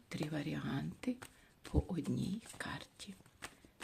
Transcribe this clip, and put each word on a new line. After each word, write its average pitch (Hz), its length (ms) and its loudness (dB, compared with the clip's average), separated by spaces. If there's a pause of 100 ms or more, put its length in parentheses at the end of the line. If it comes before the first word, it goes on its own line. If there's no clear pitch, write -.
три 160 200 0
варіанти 151 880 0 (460)
по - 260 4
одній 165 540 2 (140)
карті. - 580 -8 (680)